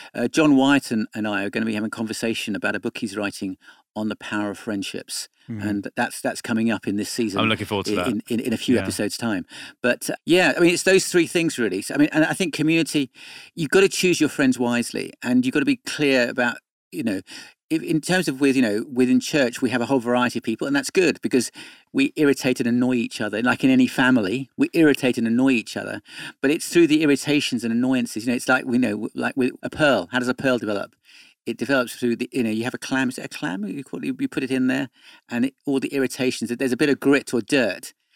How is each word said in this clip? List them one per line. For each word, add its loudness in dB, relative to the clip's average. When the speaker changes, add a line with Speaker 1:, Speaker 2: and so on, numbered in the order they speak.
Speaker 1:
Uh, -2
John 4
Wyatt 4
and, -2
and -4
I -2
are -4
gonna -2
be -2
having -4
a -8
conversation -4
about -4
a -8
book -6
he's -6
writing -6
on -2
the -4
power -4
of -10
friendships. -8
Speaker 2:
Mm-hmm. -6
Speaker 1:
And -4
that's, -4
that's -6
coming 0
up -4
in -2
this -4
season -2
Speaker 2:
I'm 0
looking -2
forward -4
to -2
Speaker 1:
in, 0
Speaker 2:
that. -2
Speaker 1:
in, -2
in, -2
in -4
a 0
few 2
Speaker 2:
Yeah. 0
Speaker 1:
episodes' -4
time. -4
But, -2
uh, -6
yeah, 4
I -2
mean, 6
it's -2
those 4
three 2
things, -2
really. -2
So, -8
I 2
mean, 4
and 4
I 0
think -2
community, 0
you've -4
gotta 6
choose 2
your 4
friends 2
wisely, -2
and 2
you've -2
gotta 2
be 2
clear 0
about, -2
you -6
know, -2
if, -2
in 0
terms 0
of -4
with, 4
you 6
know, 0
within 4
church, 0
we 2
have 0
a 0
whole 2
variety 0
of -6
people, -4
and 0
that's -2
good 2
because 0
we 0
irritate 2
and -2
annoy 2
each -4
other. -4
Like 0
in 6
any 6
family, 2
we 0
irritate 4
and 0
annoy 2
each -2
other, -8
but 2
it's -2
through 6
the 4
irritations 0
and -2
annoyances. 0
You 0
know, -2
it's -4
like, 2
we 0
know, 2
w-, -6
like -4
with 0
a -8
pearl. 2
How -2
does -2
a 0
pearl 0
develop? -6
It -6
develops 0
through 0
the, 0
you 0
know, 0
you -2
have -4
a -8
clam. -2
Is -6
it -10
a -12
clam? -6
You -8
call -12
it, -6
you -2
put -6
it -6
in 0
there, -2
and -2
it, -4
all 0
the -4
irritations, -2
there's -2
a 0
bit 2
of 2
grit 2
or 0
dirt, -2